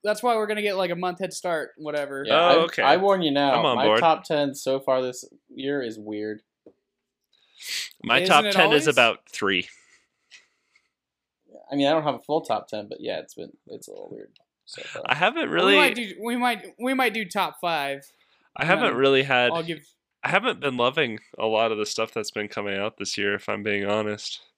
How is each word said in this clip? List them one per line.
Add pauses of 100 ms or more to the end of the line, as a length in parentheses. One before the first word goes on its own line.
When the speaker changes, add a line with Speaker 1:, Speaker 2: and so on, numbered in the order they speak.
Speaker 1:
That's
why
we're
gonna
get,
like,
a
month
head
start,
whatever.
Speaker 2:
Yeah,
Speaker 3:
Oh,
Speaker 2:
I,
Speaker 3:
okay.
Speaker 2:
I
warn
you
now,
Speaker 3:
I'm
on
Speaker 2:
my
Speaker 3:
board.
Speaker 2:
top
ten
so
far
this (240)
year
is
weird. (1600)
Speaker 3:
My
Speaker 1:
Isn't
Speaker 3:
top
Speaker 1:
it
Speaker 3:
ten
is
Speaker 1:
always?
Speaker 3:
about
three. (2000)
Speaker 2:
I
mean,
I
don't
have
a
full
top
ten,
but
yeah,
it's
been, (160)
it's
a
little
weird (340)
so
far.
Speaker 3:
I
haven't
Speaker 1:
We
might
Speaker 3:
really
Speaker 1:
do,
we
might, (140)
we
might
do
top
five. (580)
Speaker 3:
I
Speaker 1:
And
Speaker 3:
haven't
Speaker 1:
then
Speaker 3:
really
had
Speaker 1:
I'll
give (420)
Speaker 3:
I
haven't
been
loving (180)
a
lot
of
the
stuff
that's
been
coming
out
this
year,
if
I'm
being
honest. (180)